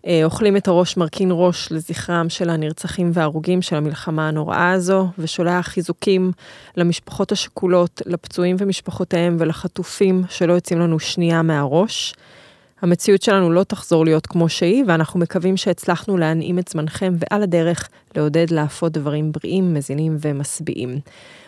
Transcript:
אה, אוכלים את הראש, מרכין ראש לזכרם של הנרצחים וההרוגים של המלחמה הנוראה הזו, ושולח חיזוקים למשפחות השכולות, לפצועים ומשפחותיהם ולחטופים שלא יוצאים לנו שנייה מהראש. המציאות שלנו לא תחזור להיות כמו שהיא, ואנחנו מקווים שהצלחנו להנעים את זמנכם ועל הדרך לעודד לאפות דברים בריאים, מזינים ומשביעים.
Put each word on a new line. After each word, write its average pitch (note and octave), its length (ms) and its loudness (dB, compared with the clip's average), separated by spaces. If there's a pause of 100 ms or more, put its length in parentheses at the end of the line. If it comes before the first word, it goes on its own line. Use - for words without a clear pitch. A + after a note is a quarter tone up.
אה, E3+ 160 4
אוכלים G3 340 2
את G3 100 0
הראש, F3+ 300 4
מרכין F#3 340 0
ראש F3 400 0
לזכרם E3 580 -4
של E3+ 200 -4
הנרצחים E3 640 -2
וההרוגים E3 480 0
של F3 140 -4
המלחמה D#3 520 -2
הנוראה D#3 440 0
הזו, F#3+ 360 2 (120)
ושולח F3 480 -2
חיזוקים F#3 640 0 (460)
למשפחות F3 540 -2
השכולות, F3+ 760 0
לפצועים F3+ 540 -2
ומשפחותיהם F3 800 0
ולחטופים F#3 920 0
שלא F3 240 2
יוצאים F3 260 0
לנו E3 200 2
שנייה E3 420 0
מהראש. D#3+ 720 0 (680)
המציאות F#3+ 400 4
שלנו F#3+ 300 4
לא F3+ 120 4
תחזור E3 420 2
להיות D#3+ 220 2
כמו E3 220 2
שהיא, G3+ 380 2
ואנחנו E3 320 2
מקווים F3+ 380 0
שהצלחנו F3+ 600 -2
להנעים E3 420 0
את F3+ 80 -4
זמנכם E3 500 -4
ועל G#3 260 0
הדרך E3+ 460 0 (260)
לעודד D#3 360 2
לאפות D#3+ 400 -2
דברים D3+ 400 -2
בריאים, E3+ 420 -2
מזינים D3+ 460 -2
ומשביעים. C#3+ 800 -6 (480)